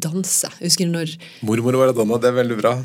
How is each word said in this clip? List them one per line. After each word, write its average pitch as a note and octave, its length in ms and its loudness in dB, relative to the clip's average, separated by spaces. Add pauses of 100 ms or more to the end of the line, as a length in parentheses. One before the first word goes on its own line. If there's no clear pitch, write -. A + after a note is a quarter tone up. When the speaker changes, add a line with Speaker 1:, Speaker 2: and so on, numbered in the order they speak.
Speaker 1:
danse. F3+ 560 -4
Jeg F3 100 -6
husker E3+ 220 0
når E3 220 -4 (340)
Speaker 2:
Mormor A#2 320 0
og - 60 2
Maradona, A#2 360 2
det B2 80 2
er B2 80 2
veldig A#2+ 220 0
bra. A2+ 140 2 (120)